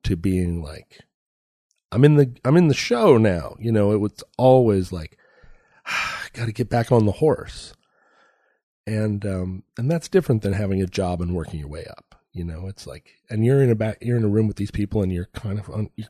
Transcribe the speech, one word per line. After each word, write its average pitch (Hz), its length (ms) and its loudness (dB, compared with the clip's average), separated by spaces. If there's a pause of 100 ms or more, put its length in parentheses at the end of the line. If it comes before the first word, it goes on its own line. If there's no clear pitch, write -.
to 98 120 -2
being 87 460 -2
like, - 400 -16 (920)
"I'm 120 140 6
in 151 100 6
the, 139 160 4 (140)
I'm 135 100 4
in 175 120 6
the 139 60 4
show 214 440 4
now." 90 420 0
You 113 140 -4
know, 104 180 2
it 107 80 0
was 101 240 -6 (140)
always 120 560 4
like, 80 240 -14 (680)
<sighs> - 480 -8
"Gotta 113 200 -6
get 117 160 -6
back 117 220 -2
on 113 140 6
the 101 80 2
horse." - 600 -2 (1120)
And, 107 400 -4
um, 95 380 -6 (140)
and 127 140 -2
that's 170 160 -4
different 127 340 2
than 98 120 -2
having 98 280 -2
a 92 60 0
job 90 340 -4
and 87 140 -4
working 80 240 -8
your 71 80 -10
way 76 220 -14
up. - 260 -20 (160)
You 90 140 -10
know, 85 220 -10
it's - 200 -16
like, 71 280 -18 (160)
and 110 120 0
you're 135 200 4
in 123 80 4
a 113 40 2
back, 107 240 -4
you're 120 160 -2
in 117 80 0
a 107 60 0
room 110 180 2
with 101 100 -6
these 101 140 -4
people 104 300 -2
and 92 100 0
you're 90 220 -6
kind 104 260 -8
of 101 120 -12
un-, 104 240 -6
you're 110 140 -12